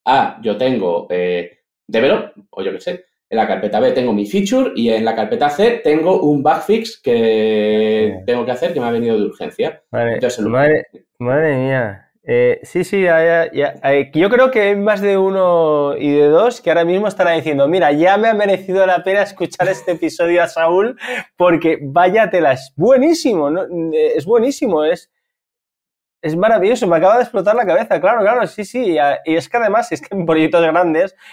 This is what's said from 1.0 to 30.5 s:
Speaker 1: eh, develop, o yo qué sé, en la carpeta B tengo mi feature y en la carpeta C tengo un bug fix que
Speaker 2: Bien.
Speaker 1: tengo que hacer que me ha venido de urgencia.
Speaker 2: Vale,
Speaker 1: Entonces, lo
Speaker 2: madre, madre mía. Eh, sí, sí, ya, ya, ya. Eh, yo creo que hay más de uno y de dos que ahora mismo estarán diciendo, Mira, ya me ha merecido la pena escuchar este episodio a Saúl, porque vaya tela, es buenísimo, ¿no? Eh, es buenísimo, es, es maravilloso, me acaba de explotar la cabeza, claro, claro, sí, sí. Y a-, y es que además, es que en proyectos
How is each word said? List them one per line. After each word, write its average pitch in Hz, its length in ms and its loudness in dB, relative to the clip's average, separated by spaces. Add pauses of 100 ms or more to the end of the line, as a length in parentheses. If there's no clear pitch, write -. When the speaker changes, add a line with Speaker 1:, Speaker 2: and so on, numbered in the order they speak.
Speaker 1:
eh, 90 480 -4 (280)
develop, 139 460 -2 (180)
o 95 120 -12
yo 95 100 -4
qué 92 80 -10
sé, - 240 -10 (240)
en 107 80 -4
la 110 100 0
carpeta 104 320 -4
B 123 140 2
tengo 123 220 -2
mi 104 120 -2
feature 202 480 0
y 117 140 -2
en 110 160 0
la 113 100 -2
carpeta 120 360 -2
C 214 340 0
tengo 160 380 2
un 147 200 0
bug 147 200 0
fix 226 380 -4
que 110 1120 0
Speaker 2:
Bien. 95 120 -12
Speaker 1:
tengo 120 200 -2
que 123 80 -4
hacer 165 200 -4
que 151 80 -4
me 120 60 -2
ha 117 40 -2
venido 117 280 -2
de 101 80 0
urgencia. - 640 -8
Speaker 2:
Vale, 117 240 -2
Speaker 1:
Entonces, 117 300 -4
lo 107 60 -2
Speaker 2:
madre, 143 360 0 (320)
madre 139 380 0
mía. 127 440 -2 (260)
Eh, 123 360 0
sí, 180 220 -4
sí, 196 180 -2
ya, 165 200 4
ya, 165 300 2
ya. 139 400 -2
Eh, 143 220 0
yo 180 160 2
creo 247 200 4
que 233 120 0
hay 202 140 2
más 202 260 0
de 196 160 2
uno 170 760 2
y 147 160 -2
de 147 180 4
dos 208 340 2
que 170 80 -2
ahora 170 160 2
mismo 190 200 0
estarán 185 300 0
diciendo, 143 320 0
Mira, 165 240 2
ya 170 240 4
me 220 120 0
ha 220 60 2
merecido 190 520 0
la 180 180 0
pena 196 180 0
escuchar 180 460 -4
este 190 240 -4
episodio 170 500 0
a 165 60 0
Saúl, 180 500 0 (380)
porque 165 460 2
vaya 180 480 2
tela, 160 220 2
es - 240 -8
buenísimo, 247 720 2
¿no? 175 140 -4 (280)
Eh, 156 240 0
es 151 80 -4
buenísimo, 220 600 0
es, 170 260 -4 (1120)
es 160 140 -4
maravilloso, 214 500 2
me 175 100 2
acaba 180 200 4
de 247 80 2
explotar 208 300 0
la 233 120 0
cabeza, 214 340 0
claro, 220 220 2
claro, 220 240 0
sí, - 180 -8
sí. 233 280 -4
Y 156 60 0
a-, 143 260 2
y 160 120 0
es 160 120 -4
que 240 100 -2
además, 226 340 0
es 151 80 -6
que - 160 -14
en 180 80 -4
proyectos 160 380 2